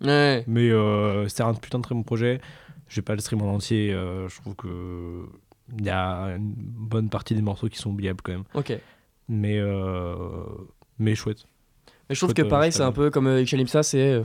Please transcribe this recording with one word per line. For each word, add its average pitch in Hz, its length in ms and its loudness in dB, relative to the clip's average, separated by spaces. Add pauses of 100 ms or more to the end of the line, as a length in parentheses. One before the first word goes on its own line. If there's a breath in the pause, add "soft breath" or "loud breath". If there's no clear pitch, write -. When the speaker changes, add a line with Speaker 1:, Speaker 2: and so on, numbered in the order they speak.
Speaker 1:
Mm. - 60 -6
Ouais. 143 380 4
Speaker 2:
Mais, 117 240 4
euh, 104 580 4
c'est - 140 -4
un 113 140 2
putain - 240 -6
de 120 40 -4
très 123 120 -4
bon 113 80 -2
projet. 120 360 0 (480 loud breath)
J'ai - 140 -4
pas 107 140 -4
le 104 60 -6
stream 107 200 -2
en 101 100 0
entier, 104 400 0
euh, 92 380 -4
je - 120 -16
trouve 101 140 -10
que 87 720 -10 (540)
il 104 60 -2
y 95 40 -2
a 92 460 -2
une 104 200 -4
bonne 110 540 -4
partie - 240 -4
des 107 80 2
morceaux 104 280 -2
qui - 100 -10
sont 107 100 -6
oubliables 98 340 -4
quand 92 100 -6
même. 95 100 -8 (100)
Speaker 1:
Ok. 135 240 -4 (540 soft breath)
Speaker 2:
Mais, 104 280 0
euh, 95 560 -2 (840)
mais 110 180 2
chouette. - 300 -6 (640 soft breath)
Speaker 1:
Mais 139 60 -2
je - 40 -4
trouve 180 100 2
Speaker 2:
Chouette, 117 80 2
Speaker 1:
que 165 40 6
Speaker 2:
euh, 147 80 4
Speaker 1:
pareil, 151 220 6
Speaker 2:
très 165 60 -2
Speaker 1:
c'est 143 60 2
un 131 40 4
Speaker 2:
bien. 123 60 2 (100)
Speaker 1:
peu 147 80 4
comme, 135 160 2
euh, 131 80 4
avec 127 120 4
Shalim 131 200 2
Ça, 151 160 4
c'est, 139 160 2
euh, 131 260 4